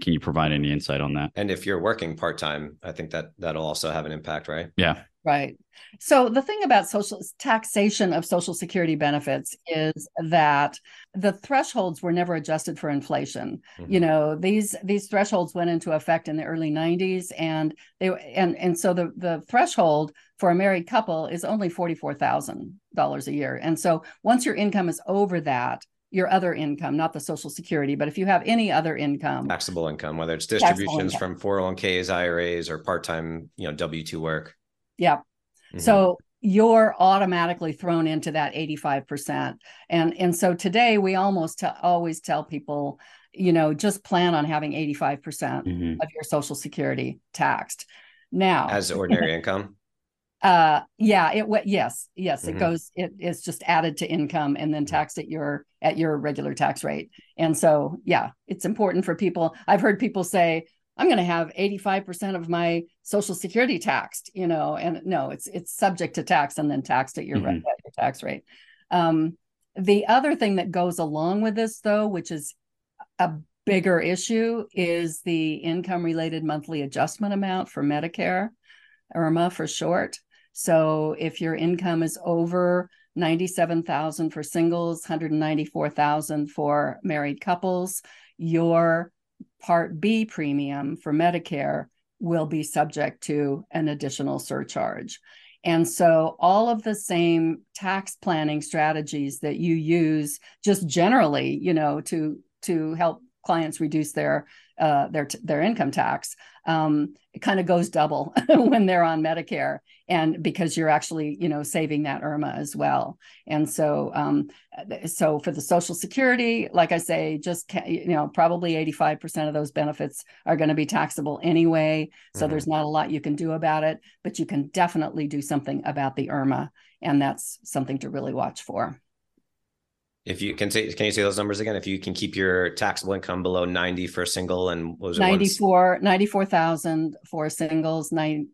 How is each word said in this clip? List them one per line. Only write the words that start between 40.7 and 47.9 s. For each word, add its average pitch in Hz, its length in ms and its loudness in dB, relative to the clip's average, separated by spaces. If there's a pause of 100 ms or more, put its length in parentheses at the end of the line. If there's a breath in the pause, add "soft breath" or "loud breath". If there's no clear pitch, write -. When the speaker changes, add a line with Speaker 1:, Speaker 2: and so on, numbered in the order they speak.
Speaker 3:
we 190 160 2
almost 185 460 0
te-, 190 60 -4 (160)
always 170 380 2
tell 156 240 -2
people, 147 560 -6 (320 soft breath)
you 180 200 4
know, 160 200 4
just 196 320 -2
plan 175 300 2
on 147 100 2
having 151 300 -2
eighty-five 143 480 -2
percent 139 440 -4
Speaker 1:
Mm-hmm. 87 360 -2
Speaker 3:
of 151 120 -4
your - 100 -10
Social 147 300 -2
Security 131 640 -6 (120)
taxed. - 540 -2 (440 soft breath)